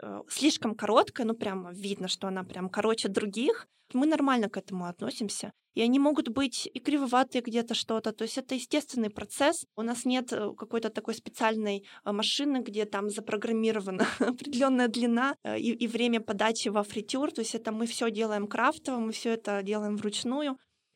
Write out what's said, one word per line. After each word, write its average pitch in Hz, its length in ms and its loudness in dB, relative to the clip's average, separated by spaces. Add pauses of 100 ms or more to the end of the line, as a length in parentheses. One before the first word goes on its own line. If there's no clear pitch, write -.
э, - 280 -10
слишком 254 460 2
короткая, 220 520 2
ну, 226 80 0
прямо 190 380 -6
видно, 196 340 -4
что 190 200 -4
она 190 160 -4
прям 185 260 -6
короче 220 400 2
других, 214 580 0 (260)
мы 254 140 4
нормально 269 420 4
к - 80 -8
этому 185 280 -6
относимся. 208 680 -6 (240)
И 233 60 2
они 240 180 6
могут 285 300 4
быть 277 420 -2
и 254 80 -10
кривоватые 254 640 2
где-то 233 320 -2
что-то. 220 380 -2
То 220 120 -6
есть 226 140 -6
это 262 180 -4
естественный 254 540 -2
процесс. 277 560 0 (100)
У 214 60 -4
нас 240 240 -2
нет, 254 260 0
э, 214 260 -2
какой-то 226 320 -2
такой 220 260 -6
специальной, 214 680 0 (220)
э, 208 60 0
машины, 254 500 0
где 214 240 -2
там 208 240 -2
запрограммирована 220 960 0
<laughs> - 120 -4
определенная 254 680 2
длина, 240 560 2
э, - 160 -2
и, 233 140 0
и 233 140 -2
время 233 340 2
подачи 220 480 0
во 208 140 2
фритюр. 262 480 -4
То 233 100 -4
есть 226 140 -4
это 226 160 -4
мы 220 160 -2
все 233 220 -2
делаем 208 380 0
крафтово, 254 520 0
мы 220 120 0
все 226 200 -2
это 214 320 -2
делаем 208 340 -2
вручную. 262 600 -2 (380)